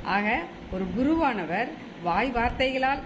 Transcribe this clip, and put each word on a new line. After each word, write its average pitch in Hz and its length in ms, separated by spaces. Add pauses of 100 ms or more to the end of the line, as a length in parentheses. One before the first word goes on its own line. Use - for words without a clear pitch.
ஆக 208 360 (320)
ஒரு 185 140 (120)
குருவானவர் 247 680 (360)
வாய் 185 260
வார்த்தைகளால் 262 760